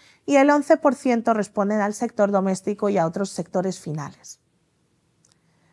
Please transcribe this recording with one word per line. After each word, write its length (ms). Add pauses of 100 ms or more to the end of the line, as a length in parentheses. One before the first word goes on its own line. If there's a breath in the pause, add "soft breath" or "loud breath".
(260 soft breath)
y 100
el 140
once 260
por 200
ciento 360
responden 480
al 140
sector 360
doméstico 600
y 80
a 80
otros 240
sectores 500
finales. 580 (1300)